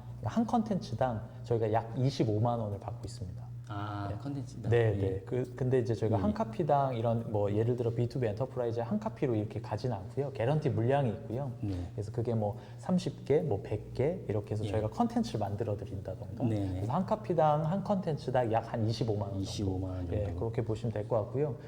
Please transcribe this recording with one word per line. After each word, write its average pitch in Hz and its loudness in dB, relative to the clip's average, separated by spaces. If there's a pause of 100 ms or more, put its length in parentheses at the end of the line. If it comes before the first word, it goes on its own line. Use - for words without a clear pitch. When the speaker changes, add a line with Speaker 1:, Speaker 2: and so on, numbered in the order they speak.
(260)
Speaker 1:
한 220 2
컨텐츠당 127 0 (240)
저희가 113 2
약 110 2
이십오만 120 2
원을 104 -4
받고 - -8
있습니다. - -8 (260)
Speaker 2:
아, 104 -4
Speaker 1:
네. 101 -4
Speaker 2:
컨텐츠다. 139 -6
Speaker 1:
네, 117 6
Speaker 2:
예. 107 4
Speaker 1:
네. 95 0
그, 123 -2
근데 127 4
이제 113 2
저희가 110 2
Speaker 2:
예. - 2
Speaker 1:
한 208 4
카피당 147 2
이런 117 2
뭐 101 2
예를 113 4
들어 117 0
비투비 120 0
엔터프라이즈 117 -2
한 202 0
카피로 143 -2
이렇게 107 0
가진 120 -4
않고요. 117 -4
개런티 139 2
물량이 120 4
있고요. 123 -4 (100)
Speaker 2:
네. 90 -4
Speaker 1:
그래서 104 -6
그게 117 0
뭐 104 0 (220)
삼십 - -2
개, 147 6
뭐 127 0
백 - -4
개 160 2
이렇게 107 0
해서 107 0
Speaker 2:
예. 104 -2
Speaker 1:
저희가 107 2
컨텐츠를 - 0
만들어 104 0
드린다던가. - -6
Speaker 2:
네, 110 2
네. 95 0
Speaker 1:
그래서 104 -2
한 190 2
카피당 156 4
한 196 0
컨텐츠당 131 2
약 110 2
한 113 0
이십오만 110 0
원 101 -4
정도. 98 -4
Speaker 2:
이십오만 95 -2
원 90 -4
Speaker 1:
예, 104 0
Speaker 2:
정도. 87 -4
Speaker 1:
그렇게 117 -2
보시면 110 -2
될 107 -4
것 120 2
같고요. 135 -2 (120)